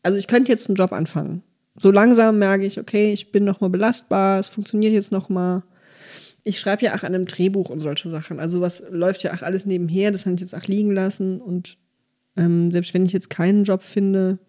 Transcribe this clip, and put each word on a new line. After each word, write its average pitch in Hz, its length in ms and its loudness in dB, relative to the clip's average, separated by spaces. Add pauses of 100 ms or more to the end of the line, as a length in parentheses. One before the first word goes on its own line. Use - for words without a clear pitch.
Also 190 140 2
ich 196 100 -4
könnte 240 240 4
jetzt - 180 0
einen 190 60 2
Job 185 180 2
anfangen. 165 500 -6 (380)
So 196 100 8
langsam 220 480 6
merke 196 260 2
ich, 196 140 -6
okay, 208 340 0
ich - 180 -8
bin 202 140 4
noch 196 160 -2
mal 190 80 0
belastbar, 196 720 0
es 196 100 -4
funktioniert 214 440 -2
jetzt 202 200 -2
noch 190 160 -4
mal. 180 340 -2 (800)
Ich 208 160 -4
schreibe 196 260 -2
ja - 100 0
auch - 80 -6
an 185 120 -4
einem 185 100 -2
Drehbuch 190 440 -2
und 147 100 -8
solche 151 300 -6
Sachen. 156 300 -10
Also 175 200 -4
was 175 300 -4
läuft 180 340 -2
ja 165 100 -4
auch 180 100 -10
alles 190 220 -4
nebenher, 185 460 0
das 190 140 -4
kann 180 100 0
ich 175 60 -6
jetzt 180 140 -14
auch 175 120 -12
liegen 208 240 0
lassen. 190 480 -2
Und, 180 380 -8 (580)
ähm, 170 340 2
selbst 175 240 -2
wenn 185 120 2
ich 180 80 0
jetzt 185 160 -4
keinen 202 340 2
Job 196 200 0
finde 190 640 0